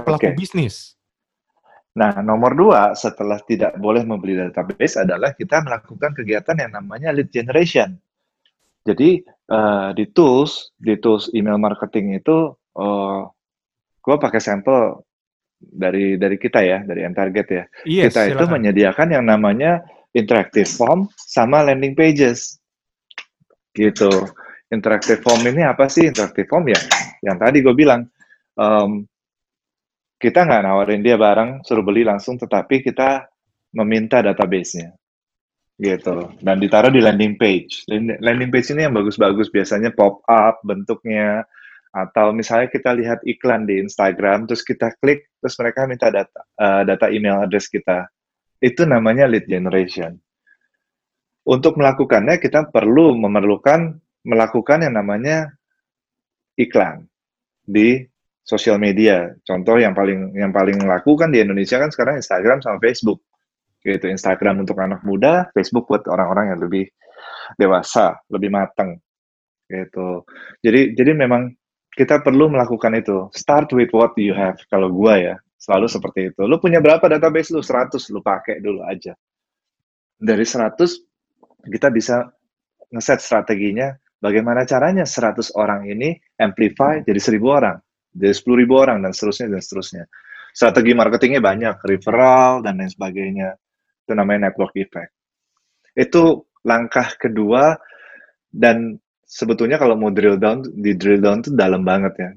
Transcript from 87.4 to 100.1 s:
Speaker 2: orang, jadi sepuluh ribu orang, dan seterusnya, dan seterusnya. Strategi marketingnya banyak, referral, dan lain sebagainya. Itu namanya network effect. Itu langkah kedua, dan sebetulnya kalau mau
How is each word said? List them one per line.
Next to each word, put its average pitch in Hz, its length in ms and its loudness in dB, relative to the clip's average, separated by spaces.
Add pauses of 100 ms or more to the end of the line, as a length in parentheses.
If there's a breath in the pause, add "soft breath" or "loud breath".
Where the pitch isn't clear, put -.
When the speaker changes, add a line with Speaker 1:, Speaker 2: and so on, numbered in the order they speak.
Speaker 2:
orang, 107 240 0 (400)
jadi 98 160 2
sepuluh 123 320 2
ribu 131 160 6
orang, 123 240 2
dan 92 80 -6
seterusnya, 107 400 -6
dan 92 80 -6
seterusnya. 90 420 -12 (480 loud breath)
Strategi 117 460 4
marketingnya 123 420 2
banyak, 104 360 0 (100)
referral, 127 800 4
dan 95 160 -6
lain 95 100 -8
sebagainya. 95 640 -8 (500)
Itu 113 80 -6
namanya 101 380 0
network - 260 -6
effect. 87 320 -10 (880)
Itu 165 480 2 (160)
langkah 117 560 -2
kedua, 120 560 2 (800 loud breath)
dan 113 480 0 (240)
sebetulnya 117 560 -2
kalau 117 160 4
mau 107 160 -2